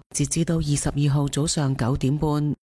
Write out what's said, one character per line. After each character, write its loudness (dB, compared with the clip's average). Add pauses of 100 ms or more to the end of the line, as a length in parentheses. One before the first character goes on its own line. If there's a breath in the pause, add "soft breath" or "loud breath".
(140)
截 0
至 -2
到 0
二 0
十 0
二 0
號 2
早 -2
上 0
九 0
點 0
半 0 (380)